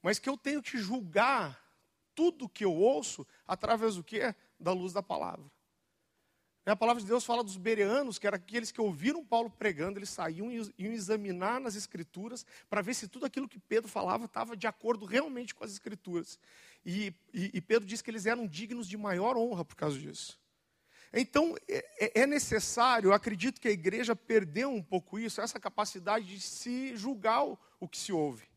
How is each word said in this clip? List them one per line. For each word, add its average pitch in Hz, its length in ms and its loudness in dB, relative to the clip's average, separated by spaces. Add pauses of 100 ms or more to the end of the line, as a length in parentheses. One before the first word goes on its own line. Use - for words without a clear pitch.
Mas 196 180 2
que - 80 -4
eu 269 80 0
tenho 277 260 -2
que - 160 -6
julgar 202 800 2 (560)
tudo 320 360 2
que - 160 -4
eu 175 100 4
ouço 233 500 2 (220)
através 220 480 2
do 175 80 -8
quê? 220 320 -2 (240)
Da 175 140 0
luz 185 180 -2
da 196 100 -2
palavra. - 480 -6 (1160)
A 208 100 4
palavra 233 260 2
de 196 60 -8
Deus 233 180 2
fala 240 180 2
dos 190 140 -6
bereanos, 220 600 2
que 208 80 0
eram 202 80 0
aqueles 220 360 -4
que - 80 -12
ouviram 226 460 0
Paulo 233 240 2
pregando, 196 480 -2
eles 202 120 -8
saíam 180 420 -4
e 226 260 -6
iam 208 160 -4
examinar 202 680 -2
nas 233 160 -6
Escrituras 208 720 -10 (240)
pra 202 120 0
ver 208 120 -2
se 214 140 -6
tudo 247 180 -8
aquilo 262 220 -4
que - 100 -16
Pedro 220 320 0
falava 214 380 0
tava 226 280 -6
de 202 120 -2
acordo 220 360 -2
realmente 247 520 -2
com - 80 -10
as 220 80 -10
Escrituras. 190 640 -6 (480)
E, 196 260 -2 (220)
e, 190 220 -4
e 175 60 -2
Pedro 220 260 4
diz 214 160 -8
que 240 80 -8
eles 214 160 -2
eram 240 200 2
dignos 208 400 -8
de 196 100 -10
maior 208 380 0
honra 226 300 0
por - 100 -20
causa 147 220 -2
disso. 147 420 -12 (720)
Então, 294 440 2 (120)
é, - 180 -4 (200)
é, 220 160 4
é 269 60 6
necessário, 240 800 2
eu 196 60 10
acredito 208 460 0
que - 80 0
a 214 40 4
igreja 220 440 0
perdeu 220 560 2
um 214 120 -2
pouco 185 340 -2
isso, 220 240 -4
essa 226 180 -4
capacidade 208 680 -2
de 190 120 -14
se 247 560 -6
julgar 226 500 2
o, 262 120 -6 (220)
o 175 80 -8
que - 100 -10
se - 160 -4
ouve. 143 320 0 (100)